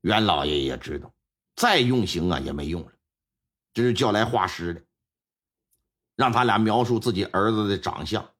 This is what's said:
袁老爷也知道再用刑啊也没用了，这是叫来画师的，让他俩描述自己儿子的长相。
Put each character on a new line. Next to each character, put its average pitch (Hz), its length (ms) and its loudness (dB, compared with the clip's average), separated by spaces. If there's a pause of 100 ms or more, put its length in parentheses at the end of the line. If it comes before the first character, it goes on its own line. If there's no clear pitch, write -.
袁 104 220 2
老 78 220 0
爷 73 160 -2
也 65 160 -4
知 71 220 -10
道 - 140 -18 (420)
再 214 240 2
用 123 280 2
刑 87 220 -2
啊 73 100 0
也 69 140 -6
没 71 140 -6
用 82 140 -6
了， - 100 -18 (840)
这 117 100 0
是 120 100 2
叫 113 180 2
来 107 120 2
画 110 240 0
师 85 260 -6
的， 85 80 -12 (1300)
让 127 160 2
他 120 120 4
俩 107 140 4
描 110 260 4
述 113 160 0
自 117 140 0
己 95 120 -2
儿 101 260 0
子 107 180 0
的 98 80 0
长 80 280 -6
相。 104 240 -6 (100)